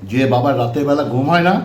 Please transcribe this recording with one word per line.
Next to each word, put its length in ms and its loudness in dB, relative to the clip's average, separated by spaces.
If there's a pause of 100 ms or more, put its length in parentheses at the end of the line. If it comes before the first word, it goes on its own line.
যে 240 -2
বাবার 300 2
রাতের 280 -2
বেলা 200 0
ঘুম 240 -2
হয় 200 2
না, 160 2